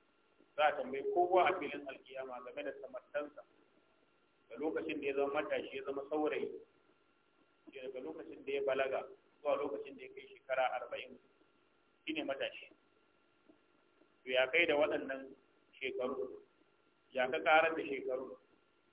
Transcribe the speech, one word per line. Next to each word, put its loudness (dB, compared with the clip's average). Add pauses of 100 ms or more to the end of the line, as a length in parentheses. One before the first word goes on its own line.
(560)
Za 6
a 6
tambayi -2 (100)
kowa 6
a 4
filin -6
alkiyama -10
game -8
da -4 (100)
samartansa, -8 (1080)
da -12
lokacin -2
da -4
ya 0
zama 2 (100)
matashi, -4
ya -6
zama -6
saurayi, 0 (1200)
daga -8
lokacin -10
da -4
ya 2
balaga 2 (360)
zuwa 2
lokacin -4
da -16
ya -12
kai -18
shekara 0
arba'in, -8 (840)
shi -2
ne -2
matashi. -4 (1600)
To -4
ya 6
kai 6
da 4
waɗannan 0 (500)
shekaru? -4 (720)
Ya 2
ka 0
ƙarar 6
da 0
shekaru? -4 (560)